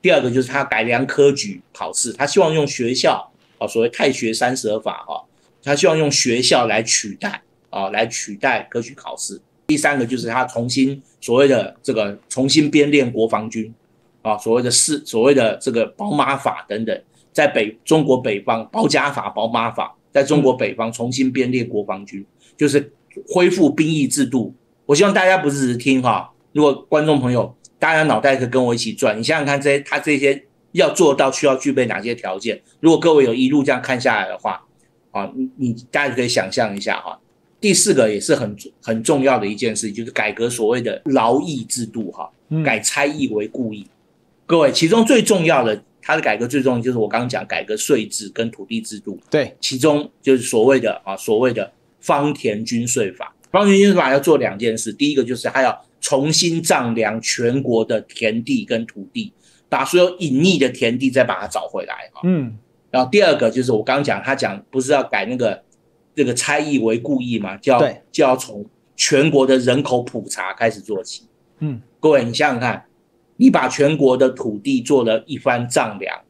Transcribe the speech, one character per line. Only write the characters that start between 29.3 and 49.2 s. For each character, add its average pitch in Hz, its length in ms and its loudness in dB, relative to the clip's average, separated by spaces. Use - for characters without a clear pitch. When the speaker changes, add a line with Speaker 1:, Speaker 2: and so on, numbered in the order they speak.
Speaker 1:
想 143 80 -2
看 143 120 0
这 139 120 0
些， 143 100 2
他 147 180 -6
这 147 200 0
些 143 260 0
要 165 180 2
做 147 240 4
到 135 180 2
需 147 140 -2
要 131 100 4
具 131 160 -2
备 127 140 2
哪 98 160 -4
些 117 120 -6
条 95 240 -8
件？ 107 220 -6
如 160 100 6
果 156 100 4
各 160 140 4
位 143 100 8
有 117 100 2
一 131 140 2
路 139 160 4
这 139 80 2
样 127 80 0
看 127 180 -4
下 117 220 0
来 95 80 -4
的 95 80 -10
话， 95 260 -6
啊， 98 240 -8
你， 131 220 -6
你 120 200 -4
大 143 160 0
家 120 80 -4
可 123 80 -2
以 120 60 -2
想 95 240 -2
象 107 240 -2
一 101 40 -10
下 101 200 -4
哈。 - 180 -14
第 208 120 2
四 190 220 2
个 113 180 4
也 101 80 -4
是 156 140 0
很， 104 200 -4
很 113 200 -4
重 139 200 2
要 131 160 4
的 104 80 -4
一 104 80 -4
件 110 200 -4
事， 107 160 -6
就 113 140 -10
是 113 60 -14
改 107 200 -4
革 113 200 -4
所 120 180 -2
谓 123 140 0
的 110 240 -6
劳 131 340 2
役 147 240 -8
制 117 220 -6
度 107 260 -10
哈， - 180 -14
Speaker 2:
嗯。 156 120 -2
Speaker 1:
改 120 160 0
差 143 280 -2
役 147 220 -2
为 107 200 -4
雇 117 240 -6
役。 101 140 -16
各 165 140 0
位， 143 120 4
其 160 160 0
中 226 160 4
最 226 200 6
重 190 200 2
要 156 220 2
的， 107 180 -2
他 151 120 -2
的 156 60 -2
改 123 160 0
革 117 100 -4
最 135 140 0
重 127 160 2
要 117 60 -4
就 127 100 -2
是 120 60 -2
我 104 100 0
刚 110 140 -2
刚 123 40 -4
讲 107 200 -6
改 - 180 -6
革 107 100 -6
税 110 320 0
制 101 280 -12
跟 117 160 -4
土 98 160 -18
地 113 160 -6
制 107 180 -14
度。 98 180 -12